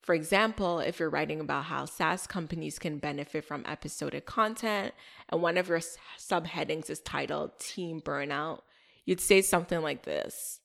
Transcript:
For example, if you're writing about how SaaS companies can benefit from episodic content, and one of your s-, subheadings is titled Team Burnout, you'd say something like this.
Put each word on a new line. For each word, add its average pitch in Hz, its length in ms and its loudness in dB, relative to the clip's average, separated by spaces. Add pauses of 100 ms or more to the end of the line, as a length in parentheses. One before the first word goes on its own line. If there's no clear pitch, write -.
For - 120 2
example, 190 640 4
if - 200 0
you're 160 100 2
writing 151 300 0
about 147 260 -2
how 143 200 -2
SaaS 165 420 0
companies 160 500 -4
can 151 200 -4
benefit 147 480 -4
from 143 200 -8
episodic 143 600 -6
content, 220 680 0 (360)
and 165 120 2
one 170 160 4
of 180 120 2
your 165 80 4
s-, - 200 -4 (220)
subheadings 160 680 -2
is 156 100 -6
titled 147 580 -4
Team 165 440 -6
Burnout, 143 580 -2 (460)
you'd 180 160 2
say 190 200 10
something 175 400 4
like 151 220 -2
this. - 600 -4